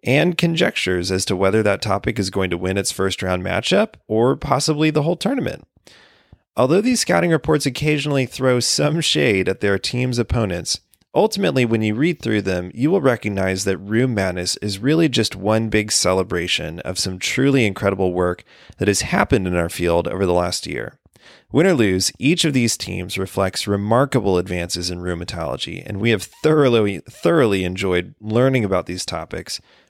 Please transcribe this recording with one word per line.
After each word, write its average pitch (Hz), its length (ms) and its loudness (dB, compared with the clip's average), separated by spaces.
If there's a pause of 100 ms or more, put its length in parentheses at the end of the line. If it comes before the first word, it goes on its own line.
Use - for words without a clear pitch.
and 156 320 2
conjectures 165 760 -2
as 95 140 0
to 101 100 -2
whether 98 260 2
that 101 200 0
topic 101 360 -2
is 95 140 -2
going 95 180 -2
to 87 80 -2
win 92 200 -2
its 95 140 -2
first 98 300 -2
round 92 220 -2
matchup 185 520 0 (120)
or 117 280 2
possibly 147 540 0
the 147 140 0
whole 170 140 0
tournament. - 500 -4 (880)
Although 139 260 4
these 240 200 2
scouting 170 280 2
reports 156 380 2
occasionally 143 580 0
throw 127 340 0
some 147 400 0
shade 127 480 2
at 95 120 -2
their 101 180 2
team's 123 400 -2
opponents, 104 600 -2 (340)
ultimately, 175 520 2
when 110 180 2
you 107 100 0
read 156 260 0
through 110 220 0
them, 90 320 -4
you 135 160 0
will 185 120 2
recognize 98 640 0
that 95 120 0
Rheum 110 380 0
Madness 90 420 -2
is 98 220 -6
really 151 300 2
just 113 260 -2
one 110 340 0
big 107 220 0
celebration 87 880 -2
of - 180 -8
some 92 220 -4
truly 135 440 2
incredible 98 480 0
work 90 320 -2 (340)
that 101 100 0
has 101 140 2
happened 165 440 2
in 90 100 0
our 85 140 0
field 85 380 0
over 95 180 -2
the 90 80 2
last 87 320 0
year. 65 320 -8 (540)
Win 160 160 4
or 190 60 4
lose, 98 460 2
each 165 260 2
of 151 80 0
these 120 240 2
teams 92 400 -8
reflects 95 500 -2
remarkable 101 680 2
advances 90 520 -4
in 90 100 -8
rheumatology, 85 840 -8
and 101 140 -8
we 113 100 2
have 104 140 2
thoroughly, 117 760 2
thoroughly 120 640 2
enjoyed 92 560 -2
learning 120 440 2
about 92 220 0
these 90 200 -8
topics - 540 -10 (300)